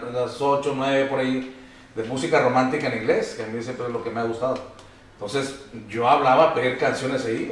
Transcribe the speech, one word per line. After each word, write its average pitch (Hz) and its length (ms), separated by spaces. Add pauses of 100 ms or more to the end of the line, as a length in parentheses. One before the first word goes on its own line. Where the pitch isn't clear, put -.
en 123 60
las 123 280
ocho, 139 340
nueve, 135 300
por 135 140
ahí, 131 360 (400)
de 113 80
música 135 380
romántica 131 460
en - 140
inglés, 175 360
que 113 60
a 110 40
mí 117 160
siempre 120 240
es 120 40
lo 113 120
que 117 60
me 110 100
ha 117 40
gustado. 120 340 (560)
Entonces 135 420 (340)
yo 117 200
hablaba 143 420
a - 20
pedir 123 240
canciones 131 480
ahí, 110 260